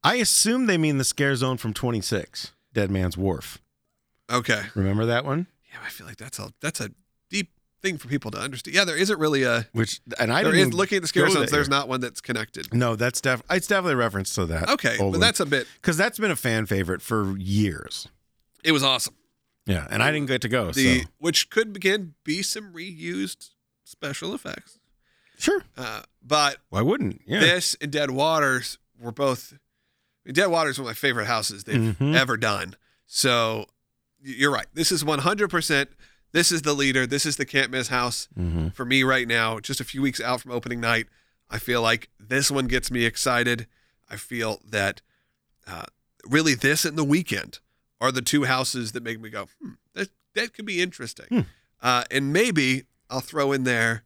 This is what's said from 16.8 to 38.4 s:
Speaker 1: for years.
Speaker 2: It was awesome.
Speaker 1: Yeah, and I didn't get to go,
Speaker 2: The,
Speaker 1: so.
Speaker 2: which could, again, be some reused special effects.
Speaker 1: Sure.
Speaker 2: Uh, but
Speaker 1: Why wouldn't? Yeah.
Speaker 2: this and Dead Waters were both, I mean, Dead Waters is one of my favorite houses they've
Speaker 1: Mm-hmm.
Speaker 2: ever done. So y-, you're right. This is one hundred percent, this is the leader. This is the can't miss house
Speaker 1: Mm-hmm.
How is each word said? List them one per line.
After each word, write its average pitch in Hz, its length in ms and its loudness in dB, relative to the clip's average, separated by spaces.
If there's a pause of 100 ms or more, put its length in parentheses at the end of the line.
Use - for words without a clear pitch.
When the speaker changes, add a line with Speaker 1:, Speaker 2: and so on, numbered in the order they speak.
Speaker 1:
for 101 360 -2
years. 98 680 -2 (560)
Speaker 2:
It 160 80 2
was 143 120 2
awesome. 131 320 0 (500)
Speaker 1:
Yeah, 85 240 0
and 101 120 -2
I 135 100 4
didn't 151 160 -2
get 127 140 0
to 123 80 -4
go, 110 220 0
Speaker 2:
The, 127 300 4
Speaker 1:
so. - 60 -8 (120)
Speaker 2:
which 160 300 0
could, 220 260 0
again, 190 380 -2 (100)
be 165 180 -4
some 202 320 -6
reused 175 800 -8 (320)
special 147 500 -10
effects. - 460 -14 (580)
Speaker 1:
Sure. 370 260 2 (140)
Speaker 2:
Uh, 113 240 -8 (200)
but 143 360 2 (120)
Speaker 1:
Why 95 120 0
wouldn't? 139 440 0
Yeah. - 140 -2
Speaker 2:
this 170 400 4
and 147 120 -8
Dead 147 200 0
Waters 139 680 2 (220)
were 117 120 -10
both, 131 420 -2
I 135 40 -20 (680)
mean, - 80 -12
Dead 180 140 4
Waters 160 280 2
is 131 40 -6
one 131 80 -6
of - 20 -6
my 113 100 -8
favorite 117 280 0
houses 107 360 -2
they've 110 160 -2
Speaker 1:
Mm-hmm. 113 360 0
Speaker 2:
ever 131 200 4
done. 101 400 -2 (300)
So 113 640 0 (540)
y-, 135 160 -14
you're 143 140 4
right. 110 220 -2
This 160 180 0
is 151 140 -2
one 151 140 0
hundred 196 300 0
percent, 151 420 0 (420)
this 170 180 4
is 160 120 -2
the 147 100 2
leader. 135 340 2
This 135 180 -2
is 147 120 -2
the 143 80 -2
can't 135 260 0
miss 131 160 -2
house 123 400 -2 (100)
Speaker 1:
Mm-hmm. 85 320 0